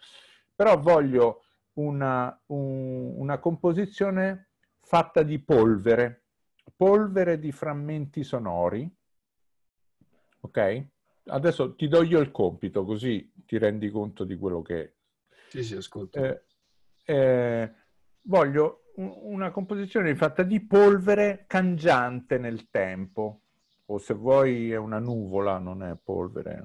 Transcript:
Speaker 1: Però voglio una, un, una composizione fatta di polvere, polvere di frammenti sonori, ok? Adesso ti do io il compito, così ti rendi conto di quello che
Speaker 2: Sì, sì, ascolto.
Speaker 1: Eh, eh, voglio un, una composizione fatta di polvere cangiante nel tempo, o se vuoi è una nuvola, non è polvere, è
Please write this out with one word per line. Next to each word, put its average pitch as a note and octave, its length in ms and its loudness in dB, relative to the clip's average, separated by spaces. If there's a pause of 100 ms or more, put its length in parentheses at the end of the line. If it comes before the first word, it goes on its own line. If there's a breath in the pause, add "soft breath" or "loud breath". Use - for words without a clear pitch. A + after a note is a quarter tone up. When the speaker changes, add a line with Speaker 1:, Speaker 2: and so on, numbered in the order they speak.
(540 soft breath)
Speaker 1:
Però G3+ 260 4
voglio C3+ 600 4 (320 soft breath)
una, C#3 720 -4
un, C3 720 -8
una C#3 220 -4
composizione F#3+ 1120 -2 (300)
fatta E3 420 2
di D3+ 180 -2
polvere, A2+ 840 4 (540)
polvere F#3 640 2
di D3+ 100 -6
frammenti D3 720 -8
sonori, G2+ 640 -2 (1500)
ok? A2+ 460 -2 (380)
Adesso C#3 500 -2
ti D#3 140 -4
do E3 160 6
io E3 160 4
il C#3 100 0
compito, F#2+ 540 -2
così G#2+ 480 -6 (120)
ti A2 140 -4
rendi G#2+ 320 0
conto G#2 340 -8
di F#2 120 -10
quello F2+ 260 -6
che D#2+ 320 -10 (540 soft breath)
Speaker 2:
Sì, B2+ 160 -10
sì, A2 100 -10
ascolto. G2 480 -10
Speaker 1:
Eh, C3 200 -4 (600)
eh, B2 680 0 (500 soft breath)
voglio D3+ 600 2 (120)
un, F#3+ 160 -10 (100)
una F#3+ 280 -6
composizione G3 640 -2
fatta D#3 280 0
di G3 180 0
polvere G3+ 880 4
cangiante D3+ 880 0
nel A#2 320 -8
tempo, G2 720 -4 (460)
o G#2 120 -6
se - 160 -6
vuoi B2 560 2
è A2+ 60 -4
una G#2+ 220 -6
nuvola, G2+ 600 -4
non F#2 240 -10
è F2 140 -8
polvere, F2+ 640 -8
è - 60 -16